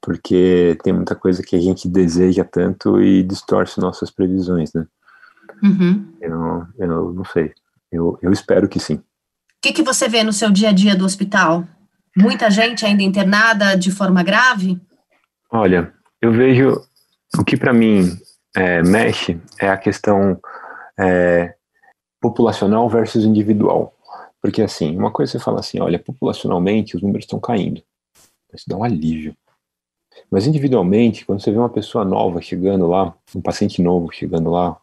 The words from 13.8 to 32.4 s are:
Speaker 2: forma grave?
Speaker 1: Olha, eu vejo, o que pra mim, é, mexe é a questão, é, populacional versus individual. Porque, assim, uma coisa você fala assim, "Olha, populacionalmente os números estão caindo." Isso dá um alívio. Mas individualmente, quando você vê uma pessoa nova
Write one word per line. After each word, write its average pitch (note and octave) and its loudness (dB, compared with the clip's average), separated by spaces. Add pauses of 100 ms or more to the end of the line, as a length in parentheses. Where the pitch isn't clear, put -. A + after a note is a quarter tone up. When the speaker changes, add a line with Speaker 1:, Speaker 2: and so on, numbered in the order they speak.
Speaker 2:
forma F#3 2
grave? G3 0 (720)
Speaker 1:
Olha, F#2 2 (280)
eu A#2 2
vejo, B2+ 4 (560)
o E3 0
que - -2
pra C3+ 2
mim, G2+ 2 (380)
é, F2+ 0
mexe F2+ 0 (200)
é G2 0
a F#2+ 0
questão, G2 0 (580)
é, F2+ 2 (680)
populacional A2+ 0
versus A2 0
individual. G#2 2 (480)
Porque, G#2 -2
assim, F2 -4
uma G#2+ -2
coisa C3 -4
você B2 -6
fala A2 -4
assim, - -8
"Olha, F2+ -2
populacionalmente G#2+ -4
os E2+ -6
números G2+ -4
estão A2 -8
caindo." - -4 (720)
Isso - -20
dá F2+ -8
um G#2 -6
alívio. D#2+ -4 (960)
Mas F#2+ 0
individualmente, A#2+ 2
quando G2 -6
você A2+ -2
vê G#2 0
uma A#2 0
pessoa G#2+ -4
nova F#2+ -2